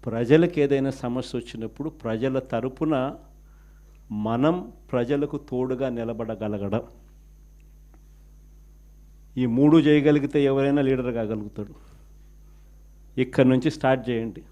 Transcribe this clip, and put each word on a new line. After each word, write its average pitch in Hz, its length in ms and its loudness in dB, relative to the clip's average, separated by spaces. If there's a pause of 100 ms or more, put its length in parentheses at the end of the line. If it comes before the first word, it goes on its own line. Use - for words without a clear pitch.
ప్రజలకు 143 560 4
ఏదైనా 135 300 2
సమస్య 127 480 -6
వచ్చినప్పుడు 117 500 -10
ప్రజల 127 500 -4
తరపున 131 560 -4 (1160)
మనం 117 460 0 (360)
ప్రజలకు 139 440 -2 (140)
తోడుగా 127 380 -4
నిలబడగలగడం. 110 960 -6 (2500)
ఈ 127 100 0
మూడు 143 320 6
చేయగలిగితే 151 680 4
ఎవరైనా 139 380 2
లీడర్ 127 320 0
కాగలుగుతాడు. 107 600 -6 (1400)
ఇక్కడి 127 320 2
నుంచి 131 220 2
స్టార్ట్ 131 380 -2
చేయండి. 113 440 -6